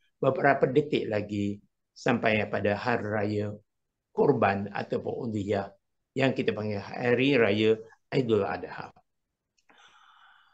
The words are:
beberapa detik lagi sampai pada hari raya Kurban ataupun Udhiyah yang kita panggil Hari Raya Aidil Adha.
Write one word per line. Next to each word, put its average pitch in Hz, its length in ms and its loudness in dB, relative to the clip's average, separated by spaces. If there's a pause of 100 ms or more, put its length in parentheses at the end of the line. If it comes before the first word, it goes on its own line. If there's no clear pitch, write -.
(180)
beberapa 135 520 2
detik 123 400 0
lagi 101 480 -2 (360)
sampai 110 560 0
pada 104 280 -2
hari 110 280 -2
raya 104 420 -2 (680)
Kurban 107 560 2
ataupun - 600 -6
Udhiyah 101 440 -4 (400)
yang 131 240 2
kita 110 160 0
panggil 107 240 -6
Hari 127 560 0
Raya 110 400 4 (400)
Aidil 113 320 2
Adha. 90 480 -8 (1600)